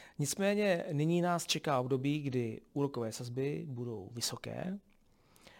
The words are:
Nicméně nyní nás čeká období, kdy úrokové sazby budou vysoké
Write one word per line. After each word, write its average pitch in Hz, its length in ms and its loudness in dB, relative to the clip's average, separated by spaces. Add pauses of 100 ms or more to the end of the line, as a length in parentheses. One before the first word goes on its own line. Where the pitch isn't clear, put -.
(180)
Nicméně 196 720 2
nyní 160 300 4
nás 175 240 2
čeká 147 340 2
období, 135 400 0
kdy 123 400 -2 (120)
úrokové 135 400 0
sazby 131 560 -4
budou 120 440 -6
vysoké 175 680 -4 (800)